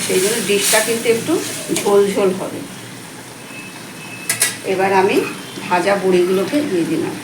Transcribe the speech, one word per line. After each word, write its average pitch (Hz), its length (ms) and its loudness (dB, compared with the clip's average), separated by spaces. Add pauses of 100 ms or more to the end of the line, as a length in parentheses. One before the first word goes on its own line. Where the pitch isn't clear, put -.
সেই - 200 2
জন্য 220 140 2 (120)
ডিশটা 202 380 4
কিন্তু 233 280 -2
একটু 226 180 0 (460)
ঝোল 202 200 4 (140)
ঝোল 202 160 2 (100)
হবে। - 200 -8 (2250)
এবার 190 180 2 (100)
আমি 214 140 4 (500)
ভাজা 180 280 2 (100)
বড়িগুলোকে 185 540 4 (120)
দিয়ে 170 220 2
দিলাম 160 320 -2